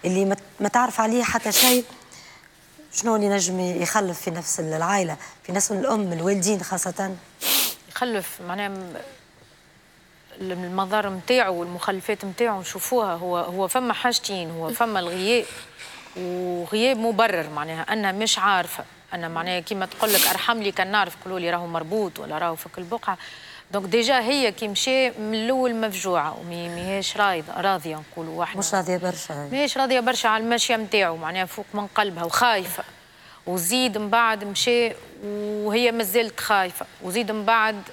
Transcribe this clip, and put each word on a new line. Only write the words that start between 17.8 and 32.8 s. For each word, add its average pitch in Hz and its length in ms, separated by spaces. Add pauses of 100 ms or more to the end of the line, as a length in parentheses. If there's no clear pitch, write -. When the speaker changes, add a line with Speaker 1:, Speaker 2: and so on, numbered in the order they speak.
Speaker 2:
أنا 208 300
مش 208 280
عارفة، 185 440 (300)
أنا 170 140
معناها 170 320
كيما 190 260
تقول 214 280
لك: 196 140
"أرحم 202 300
لي 202 140
كان 185 200
نعرف، 196 220 (100)
قولوا 185 160
لي 170 100
راهو 175 180
مربوط 165 520
ولا 151 180
راهو 165 180
فك - 220
البقعة". 185 400 (540)
دونك 196 140
ديجا 233 340
هي 240 320
كي 214 160
مشى 262 420
من 220 260
الأول 247 400
مفجوعة، 185 640
ومي-، 170 300
ماهيش 190 480
رايضة، 180 440
راضية 180 340
نقولوا 160 480
احنا. 190 160
Speaker 1:
مش 196 140
راضية 185 240
برشا. 160 540
Speaker 2:
ماهيش 269 260
راضية 262 220
برشا 233 300
على 220 140
المشية 233 340
متاعه، 196 380
معناها 170 300
فوق 202 280
من 208 140
قلبها 190 360
وخايفة. 190 600 (640)